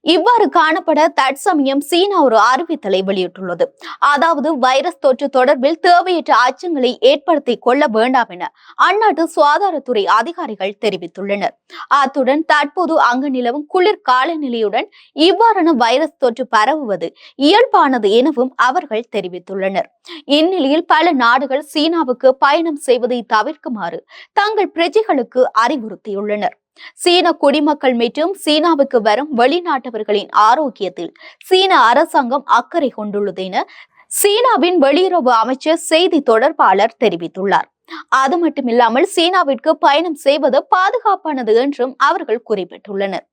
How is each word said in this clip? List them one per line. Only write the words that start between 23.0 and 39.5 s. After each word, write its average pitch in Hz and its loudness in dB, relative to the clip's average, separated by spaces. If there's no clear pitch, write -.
தவிர்க்குமாறு 214 -4
தங்கள் 403 -2
பிரஜைகளுக்கு 320 0
அறிவுறுத்தியுள்ளனர். 208 -6
சீன 349 4
குடிமக்கள் 294 0
மற்றும் 302 -2
சீனாவுக்கு 294 0
வரும் 226 0
வெளிநாட்டவர்களின் 254 -2
ஆரோக்கியத்தில் 214 0
சீன 381 2
அரசாங்கம் 277 0
அக்கறை 247 0
கொண்டுள்ளது 202 -6
என 190 -6
சீனாவின் 403 2
வெளியுறவு 320 2
அமைச்சர் 269 -2
செய்தி 339 2
தொடர்பாளர் 226 2
தெரிவித்துள்ளார். 175 -2
அது 269 0
மட்டுமில்லாமல், 247 0
சீனாவிற்கு 330 0